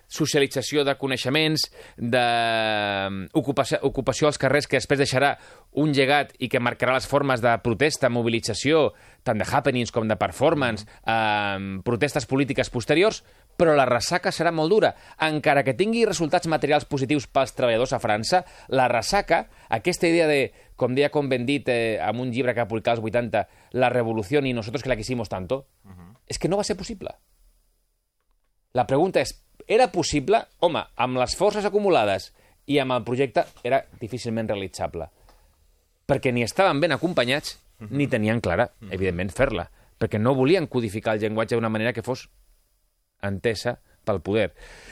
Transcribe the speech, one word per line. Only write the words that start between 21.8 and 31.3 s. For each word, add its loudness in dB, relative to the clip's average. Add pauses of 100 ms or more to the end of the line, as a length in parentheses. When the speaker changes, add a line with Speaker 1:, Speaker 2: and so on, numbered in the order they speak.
Speaker 1:
amb -2
un -4
llibre 0
que 0
va -2
publicar 0
als -2
vuitanta, -2 (240)
La 2
revolución 0
y -2
nosotros -6
que -6
la 0
quisimos -6
tanto, -6 (180)
Speaker 2:
Mhm. -20 (100)
Speaker 1:
és -10
que -2
no 0
va -2
ser -4
possible. -12 (1600)
La 0
pregunta 2
és, -4 (240)
era 4
possible? 0 (160)
Home, 0 (140)
amb -2
les 0